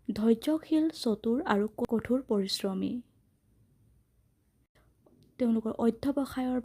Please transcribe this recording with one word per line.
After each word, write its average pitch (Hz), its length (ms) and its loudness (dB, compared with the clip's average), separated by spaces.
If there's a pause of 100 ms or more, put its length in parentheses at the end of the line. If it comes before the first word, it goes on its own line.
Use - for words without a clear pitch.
ধৈৰ্যশীল, 277 800 2
চতুৰ 226 540 -2
আৰু 208 220 2 (120)
কঠোৰ 240 440 0
পৰিশ্ৰমী। 196 720 -2 (2500)
তেওঁলোকৰ 226 380 2
অধ্যৱসায়ৰ 254 880 0